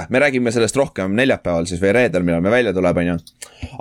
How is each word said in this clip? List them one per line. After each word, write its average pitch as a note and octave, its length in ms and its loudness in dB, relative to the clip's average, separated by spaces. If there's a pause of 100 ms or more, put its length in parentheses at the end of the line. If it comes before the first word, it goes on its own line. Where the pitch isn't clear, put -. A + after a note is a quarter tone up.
Me B2 160 0
räägime B2 320 0
sellest A#2 240 0
rohkem G2+ 380 -2
neljapäeval F#2 500 0
siis F2+ 140 -6
või G2 100 2
reedel, G2+ 320 2
millal E2+ 160 0
me F#2 140 2
välja A#2+ 180 2
tuleb, F2+ 300 0
on F2 80 -2
ju. F2 60 -2 (640)